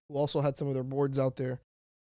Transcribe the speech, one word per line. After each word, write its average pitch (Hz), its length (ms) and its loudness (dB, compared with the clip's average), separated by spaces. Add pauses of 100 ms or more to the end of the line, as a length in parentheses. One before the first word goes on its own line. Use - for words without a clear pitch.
who 147 60 -10
also 143 260 2
had 139 160 2
some 147 100 -2
of 139 60 0
their 131 100 -2
boards 135 340 0
out 131 180 2
there. 127 240 -4 (500)